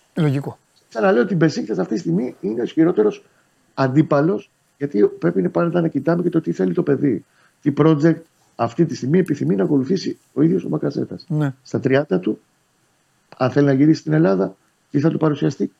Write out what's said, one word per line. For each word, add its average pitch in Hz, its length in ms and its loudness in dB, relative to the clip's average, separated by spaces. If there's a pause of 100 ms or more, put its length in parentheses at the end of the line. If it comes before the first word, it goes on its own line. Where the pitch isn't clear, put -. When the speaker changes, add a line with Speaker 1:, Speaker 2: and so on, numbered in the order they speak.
(140)
Speaker 1:
Λογικό. 139 440 -2 (320)
Speaker 2:
Ξαναλέω, 220 360 2
την 190 120 -2
Μπεσίκτας 165 400 0
αυτή 180 160 -4
τη 104 60 -2
στιγμή 214 420 -4
είναι 220 200 -4
ο - 20 -2
ισχυρότερος 180 600 0 (500)
αντίπαλος, 147 760 0 (280)
γιατί 143 300 2 (120)
πρέπει 175 220 0
να 175 80 0
πάνε 170 320 0
να 165 60 0
κοιτάμε 165 360 0
και 175 60 0
το 165 120 0
τι 170 100 -6
θέλει 185 220 -2
το 175 100 0
παιδί. 139 420 0 (360)
Τι - 160 0
project 160 380 4 (400)
αυτή 117 300 -2
τη 131 100 -8
στιγμή 147 240 0
επιθυμεί 165 360 -2
να 190 80 0
ακολουθήσει 147 540 -2 (160)
ο 131 80 -2
ίδιος 170 220 2
ο - 40 -10
Μπακασέτας. 147 600 -6
Speaker 1:
Ναι. 151 260 -2 (100)
Speaker 2:
Στα - 160 -6
τριάντα 139 400 0
του, 175 200 -4 (1000)
αν 127 140 0
θέλει 143 140 2
να 139 80 2
γυρίσει 151 260 4
στην 156 140 -4
Ελλάδα, 185 420 0 (360)
τι 143 80 0
θα 160 100 2
του 151 80 -4
παρουσιαστεί, 156 640 -2